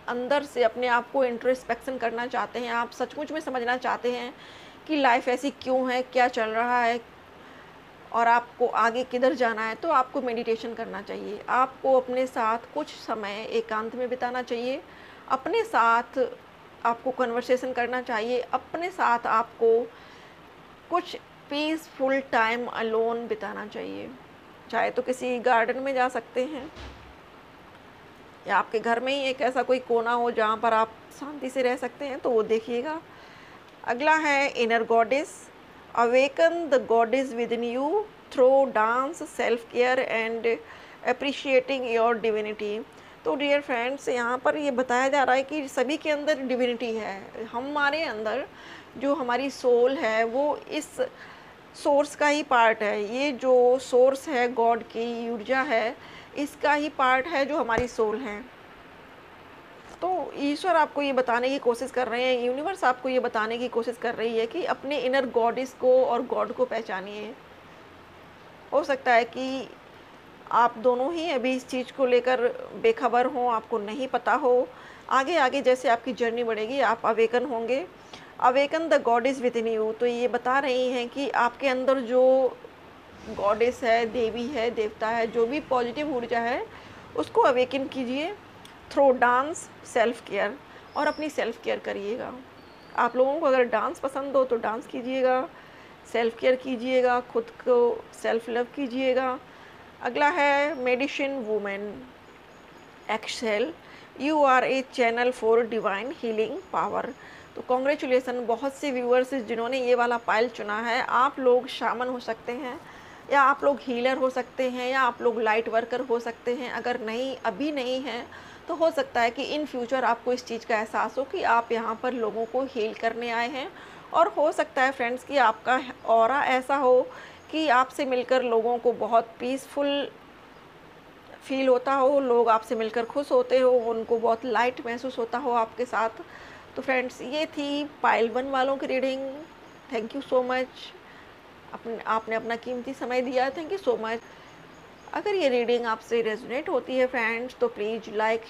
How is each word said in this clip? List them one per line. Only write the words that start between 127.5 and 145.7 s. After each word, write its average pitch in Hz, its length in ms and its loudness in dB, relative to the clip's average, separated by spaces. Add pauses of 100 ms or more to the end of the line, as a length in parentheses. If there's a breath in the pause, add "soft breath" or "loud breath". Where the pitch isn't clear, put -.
कि 311 180 0
आपसे 254 360 4
मिलकर 254 380 2
लोगों 233 360 2
को 240 140 2
बहुत 214 480 0
peaceful 285 720 -2 (1300)
feel 269 240 0
होता 254 260 4
हो, 277 260 4
लोग 240 280 4
आपसे 226 260 2
मिलकर 226 300 -2
खुश 285 280 -4
होते 247 260 4
हो, 254 120 6
उनको 226 480 2
बहुत 233 260 0
light 247 420 0
महसूस 254 320 -6
होता 233 200 -4
हो 254 120 -2
आपके 240 340 0
साथ। 226 380 -2 (540 loud breath)
तो 262 60 -6
friends, 254 400 -2
ये 302 240 -2
थी 285 380 -4 (180)
pile 226 280 4
one 247 140 -2
वालों 269 320 0
की 285 100 -6
reading। 262 340 -2 (720)
Thank 233 200 -6
you 277 120 -8
so 254 180 2
much, 254 400 -4 (880 loud breath)
अपन-, 220 340 -10
आपने 220 280 -2
अपना 226 220 -4
कीमती 247 380 -8
समय 254 280 -2
दिया, 254 280 0
thank 311 220 -8
you 392 120 -4
so 233 160 2
much। 226 200 -4 (920 loud breath)
अगर 392 220 -2
ये 330 140 2
reading 240 380 2